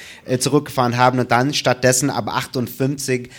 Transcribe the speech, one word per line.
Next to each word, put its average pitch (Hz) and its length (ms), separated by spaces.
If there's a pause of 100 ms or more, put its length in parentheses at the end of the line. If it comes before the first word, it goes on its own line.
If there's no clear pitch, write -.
(260)
äh, 127 140
zurückgefahren 127 580
haben 127 220
und 120 120
dann 127 220
stattdessen 131 560
ab - 200
achtundfünfzig 131 1080